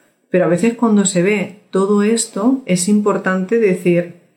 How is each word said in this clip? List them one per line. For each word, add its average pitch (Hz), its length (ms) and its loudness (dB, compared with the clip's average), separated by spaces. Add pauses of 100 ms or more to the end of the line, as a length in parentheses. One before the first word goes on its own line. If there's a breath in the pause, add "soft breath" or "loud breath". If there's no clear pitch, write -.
(300 soft breath)
Pero 180 140 2
a 160 40 0
veces 180 260 0
cuando 208 320 2
se 180 160 0
ve 196 380 -2 (100)
todo 202 320 0
esto, 226 640 -2
es 180 220 -2
importante 196 680 0
decir 180 560 0 (220)